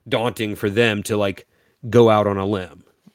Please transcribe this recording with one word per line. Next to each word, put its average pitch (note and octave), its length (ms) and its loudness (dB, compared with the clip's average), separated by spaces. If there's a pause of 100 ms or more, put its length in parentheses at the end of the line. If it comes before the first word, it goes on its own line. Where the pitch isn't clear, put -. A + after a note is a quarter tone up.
daunting G#2+ 460 -4
for G#2 140 -4
them G#2+ 340 0
to, G#2+ 120 -4
like, G2+ 320 -4 (440)
go A#2 180 6
out G#2 160 4
on G2+ 120 -2
a G2 80 -4
limb. F#2 380 -8 (320)